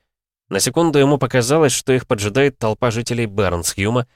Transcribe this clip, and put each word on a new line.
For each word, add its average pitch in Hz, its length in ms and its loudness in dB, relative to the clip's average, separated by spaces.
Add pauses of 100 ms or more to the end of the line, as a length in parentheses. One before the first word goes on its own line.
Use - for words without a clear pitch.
(480)
На 95 100 -4
секунду 147 400 0
ему 139 200 4
показалось, 131 540 2
что - 200 -2
их 127 140 0
поджидает 120 520 0
толпа 113 320 -2
жителей 117 360 -4
Бернсхьюма, 98 880 -2